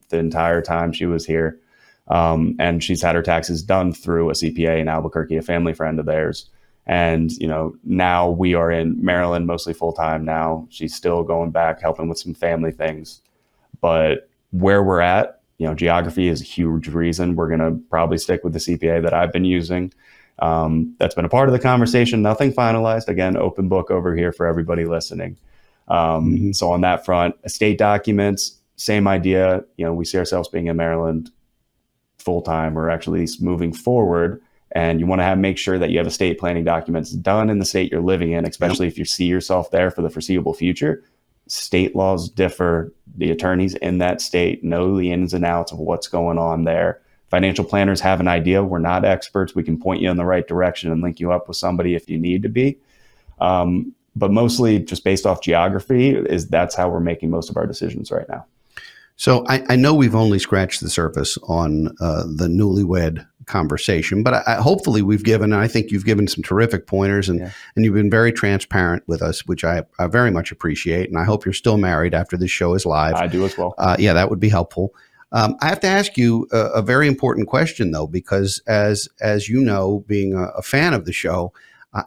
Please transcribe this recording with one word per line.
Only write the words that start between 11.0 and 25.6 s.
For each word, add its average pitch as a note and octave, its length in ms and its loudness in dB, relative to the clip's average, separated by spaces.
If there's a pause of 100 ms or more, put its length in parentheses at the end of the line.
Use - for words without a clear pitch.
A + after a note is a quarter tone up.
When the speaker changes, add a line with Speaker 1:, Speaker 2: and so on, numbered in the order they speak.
Speaker 1:
going E2 300 -2
back, D#2+ 300 0
helping E2 280 -4
with E2 80 -6
some E2+ 160 -12
family E2 380 -2
things. D#2 500 -8 (580)
But D#2+ 480 0 (220)
where G2 340 2
we're F#2+ 180 2
at, F2+ 380 2 (200)
you D#2+ 80 -2
know, D#2 80 -4
geography E2+ 540 2
is D#2 120 -2
a - 40 -16
huge D#2+ 420 -2
reason E2+ 480 0
we're D#2+ 140 0
gonna D#2+ 280 0 (140)
probably E2 260 2
stick F2 260 -2
with E2+ 100 -4
the E2 60 -6
C F2 160 -2
P E2 120 -2
A E2 140 2
that E2+ 120 0
I've E2+ 180 2
been F2+ 140 0
using. F2+ 480 -2 (460)
Um, D#2+ 600 0
that's E2+ 160 0
been F2 80 -2
a E2+ 60 -2
part C3+ 180 4
of B2+ 60 4
the B2 60 2
conversation, A#2+ 640 2
nothing G#2+ 300 2
finalized. A2+ 560 0
Again, F#2 300 0
open F#2 320 -2
book F#2 200 0
over F2+ 240 0
here E2+ 200 0
for F2+ 120 -4
everybody E2+ 380 -2
listening. E2+ 540 -6 (500)